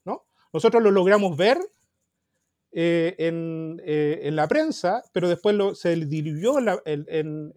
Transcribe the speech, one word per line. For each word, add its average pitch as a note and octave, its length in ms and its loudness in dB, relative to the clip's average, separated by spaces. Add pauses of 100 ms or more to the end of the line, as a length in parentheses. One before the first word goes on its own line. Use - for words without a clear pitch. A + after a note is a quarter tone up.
¿no? G#3+ 200 -10 (280)
Nosotros A#3 300 4
lo G#3 80 6
logramos F#3+ 440 4
ver, G#3 220 4 (1160)
eh, E3+ 460 0
en, E3 680 -4
eh, D3+ 400 -2
en D3 120 -4
la D#3 120 0
prensa, C4+ 640 -2
pero F3+ 160 -2
después F3+ 280 0
lo, G3+ 180 0
se E3+ 220 -2
diluyó D#3+ 640 -2
en B3 60 0
la, F#3 200 0
en, D3+ 240 -6
en, D#3 480 -6